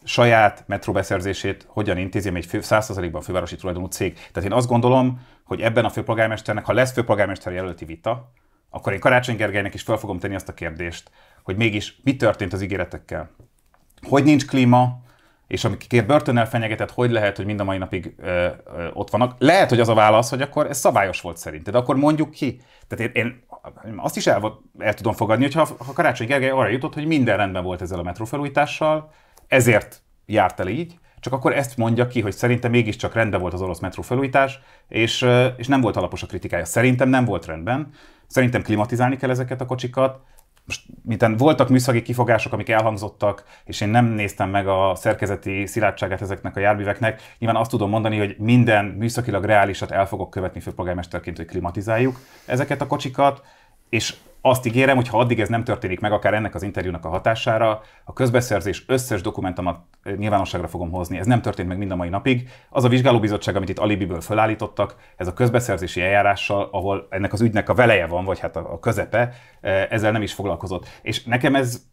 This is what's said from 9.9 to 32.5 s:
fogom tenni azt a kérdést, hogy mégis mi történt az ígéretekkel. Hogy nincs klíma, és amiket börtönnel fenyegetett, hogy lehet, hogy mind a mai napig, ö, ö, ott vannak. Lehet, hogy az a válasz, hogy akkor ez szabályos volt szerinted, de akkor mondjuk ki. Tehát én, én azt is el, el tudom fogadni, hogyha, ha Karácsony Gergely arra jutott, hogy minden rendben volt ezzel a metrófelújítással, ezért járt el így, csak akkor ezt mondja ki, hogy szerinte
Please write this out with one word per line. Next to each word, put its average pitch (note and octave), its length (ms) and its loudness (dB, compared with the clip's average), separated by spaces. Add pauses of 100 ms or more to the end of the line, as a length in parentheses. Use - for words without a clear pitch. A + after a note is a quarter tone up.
fogom G2 220 -6
tenni G2 160 -6
azt F#2 140 -8
a F#2 60 -12
kérdést, E2 560 -10 (320)
hogy F#2+ 140 -6
mégis G#2 480 -2
mi C3+ 120 2
történt G2+ 360 0
az F#2+ 100 -4
ígéretekkel. F2+ 680 -8 (760)
Hogy C3+ 160 4
nincs C#3+ 220 6
klíma, B2 560 4 (440)
és - 180 -6
amiket G#2 420 0
börtönnel B2 420 2
fenyegetett, A2 420 -4
hogy B2 200 0
lehet, G#2 260 0
hogy G2 100 -6
mind G#2 140 -4
a G2 40 -2
mai G2 140 -2
napig, F2+ 400 -8
ö, F2 280 -2 (300)
ö, E2+ 160 -6
ott - 180 -8
vannak. B2 280 0
Lehet, D#3+ 300 6
hogy A#2 120 4
az A2 80 4
a A2+ 60 4
válasz, G#2+ 360 6
hogy C3 120 -4
akkor C#3+ 240 -2
ez - 120 -6
szabályos G2 420 2
volt E2+ 160 -12
szerinted, D#2 360 -10
de A#2+ 60 4
akkor B2+ 180 0
mondjuk D3+ 340 2
ki. - 300 -6 (260)
Tehát A2 300 -4
én, A#2 280 -4 (420)
én A2 100 -12
azt - 200 -6
is G3+ 100 -2
el, A2 340 0 (180)
el G#2 160 0
tudom G#2+ 180 -2
fogadni, A2 320 2
hogyha, D3 240 2 (100)
ha C3 140 -14
Karácsony C3 340 0
Gergely C3+ 240 2
arra C3 180 2
jutott, C3 260 -2
hogy D3+ 120 -6
minden C3 300 2
rendben F#2+ 280 -2
volt F2+ 160 -4
ezzel F#2 180 -6
a E2+ 40 -6
metrófelújítással, C#3+ 1080 -2 (380)
ezért A#2 540 2 (240)
járt G2+ 340 2
el F2+ 80 -2
így, E3 300 -6 (220)
csak - 120 -6
akkor B2+ 240 0
ezt C#3 200 -4
mondja A#2 300 2
ki, B2 140 -2
hogy G2+ 120 -2
szerinte B2 360 0